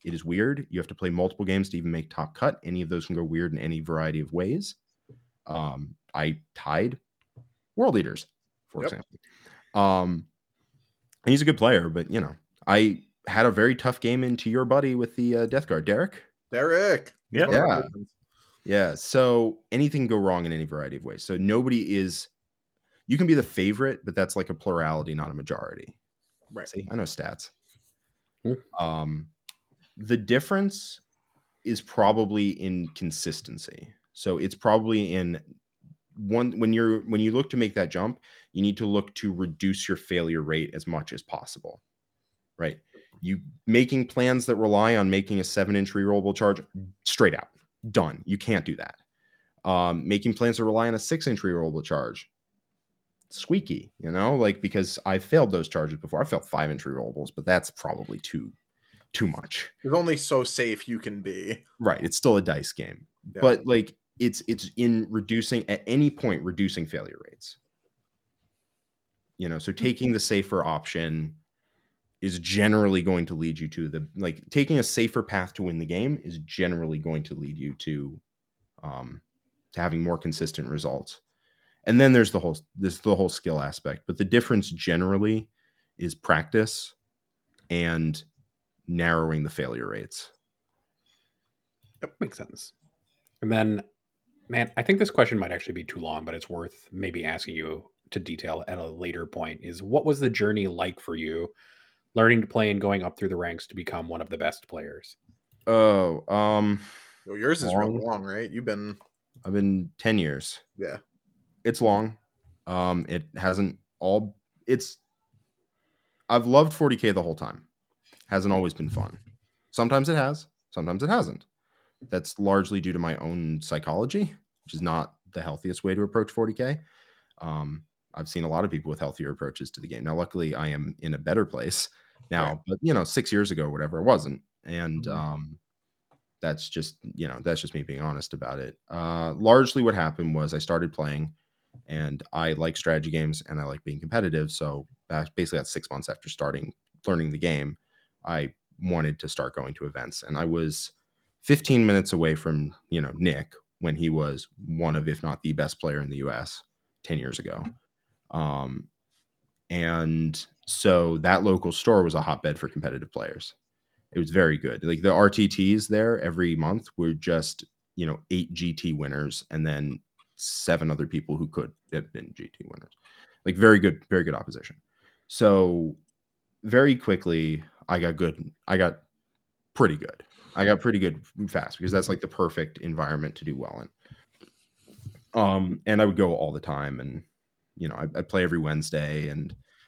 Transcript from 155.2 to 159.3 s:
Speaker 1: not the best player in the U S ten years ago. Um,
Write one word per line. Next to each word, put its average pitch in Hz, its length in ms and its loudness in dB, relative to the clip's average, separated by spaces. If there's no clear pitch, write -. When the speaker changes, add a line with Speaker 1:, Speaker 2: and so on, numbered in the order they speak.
Speaker 1:
not 76 200 -6
the 78 100 -2
best 73 280 -4
player 73 200 -4
in 69 100 -6
the 69 80 -8
U 67 120 -4
S - 320 -10
ten 80 160 -4
years 64 200 -8
ago. - 260 -10
Um, 69 580 -4